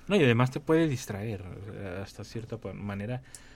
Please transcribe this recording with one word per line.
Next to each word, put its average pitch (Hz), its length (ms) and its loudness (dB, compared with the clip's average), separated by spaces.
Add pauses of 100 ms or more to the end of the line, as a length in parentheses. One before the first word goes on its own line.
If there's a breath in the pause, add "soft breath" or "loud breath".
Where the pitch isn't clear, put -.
No, - 80 4
y 165 80 8
además 123 260 6
te 151 100 -6
puede 160 280 4
distraer, 107 540 -4 (320)
eh, 95 280 -8
hasta 98 220 -12
cierta 113 340 -10
pa-, 98 160 -8
manera, 101 480 -6 (340 loud breath)